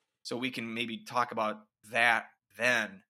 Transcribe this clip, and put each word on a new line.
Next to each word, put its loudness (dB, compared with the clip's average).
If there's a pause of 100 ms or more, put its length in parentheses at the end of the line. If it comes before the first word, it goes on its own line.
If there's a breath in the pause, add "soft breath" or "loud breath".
(220)
so -6
we -4
can -8
maybe -6
talk -2
about -4 (240)
that 4 (300)
then. 2